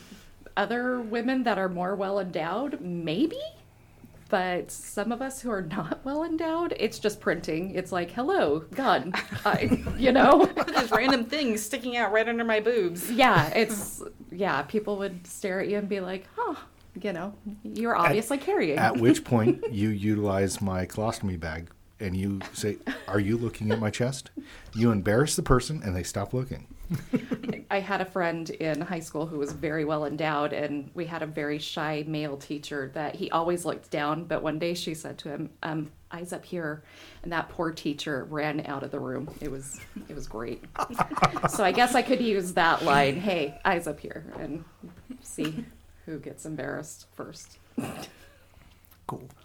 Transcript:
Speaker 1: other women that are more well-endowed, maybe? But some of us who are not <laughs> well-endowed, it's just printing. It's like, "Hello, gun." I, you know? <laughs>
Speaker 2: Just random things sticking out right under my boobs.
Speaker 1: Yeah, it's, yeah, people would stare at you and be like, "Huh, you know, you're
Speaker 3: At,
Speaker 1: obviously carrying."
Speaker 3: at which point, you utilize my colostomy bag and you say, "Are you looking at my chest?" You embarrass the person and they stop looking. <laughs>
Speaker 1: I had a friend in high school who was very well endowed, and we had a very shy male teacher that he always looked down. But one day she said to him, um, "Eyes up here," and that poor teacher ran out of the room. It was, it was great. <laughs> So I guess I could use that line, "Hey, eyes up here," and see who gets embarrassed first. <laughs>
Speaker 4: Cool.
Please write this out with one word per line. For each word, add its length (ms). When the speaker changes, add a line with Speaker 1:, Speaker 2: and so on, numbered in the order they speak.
Speaker 1:
other 440
women 440
that 120
are 120
more 260
well-endowed, 840
maybe? 580
But 440
some 400
of 100
us 180
who 100
are 120
not 380
<laughs> 40
well-endowed, 760
it's 180
just 220
printing. 560
It's 160
like, 180
"Hello, 540
gun." 380
I, 380
you 160
know? 340
<laughs> 200
Speaker 2:
Just 240
random 360
things 360
sticking 340
out 160
right 160
under 160
my 160
boobs. 500
Speaker 1:
Yeah, 440
it's, 480
yeah, 300
people 360
would 280
stare 340
at 80
you 100
and 100
be 120
like, 260
"Huh, 200
you 120
know, 220
you're 340
Speaker 3:
At, 100
Speaker 1:
obviously 320
carrying." 400
Speaker 3:
at 200
which 260
point, 380
you 180
utilize 680
my 260
colostomy 520
bag 320
and 160
you 240
say, 260
"Are 140
you 180
looking 320
at 80
my 120
chest?" 400
You 160
embarrass 460
the 60
person 420
and 120
they 60
stop 320
looking. 320
<laughs> 800
Speaker 1:
I 100
had 200
a 60
friend 420
in 320
high 200
school 260
who 120
was 140
very 320
well 220
endowed, 480
and 400
we 100
had 180
a 40
very 320
shy 480
male 320
teacher 560
that 220
he 140
always 360
looked 240
down. 340
But 180
one 160
day 140
she 220
said 240
to 100
him, 220
um, 280
"Eyes 220
up 140
here," 360
and 80
that 200
poor 200
teacher 600
ran 340
out 200
of 60
the 100
room. 280
It 80
was, 280
it 60
was 120
great. 380
<laughs> 720
So 120
I 100
guess 220
I 60
could 220
use 320
that 280
line, 380
"Hey, 460
eyes 200
up 140
here," 240
and 260
see 460
who 120
gets 280
embarrassed 680
first. 440
<laughs> 60
Speaker 4:
Cool. 220